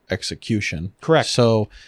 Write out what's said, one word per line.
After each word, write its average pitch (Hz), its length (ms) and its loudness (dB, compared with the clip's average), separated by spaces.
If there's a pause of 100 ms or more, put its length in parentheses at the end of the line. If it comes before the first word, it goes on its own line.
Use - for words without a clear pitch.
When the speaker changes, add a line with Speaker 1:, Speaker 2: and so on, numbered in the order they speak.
Speaker 1:
execution. 92 920 -6
Speaker 2:
Correct. 156 260 2
Speaker 1:
So 113 420 2 (180)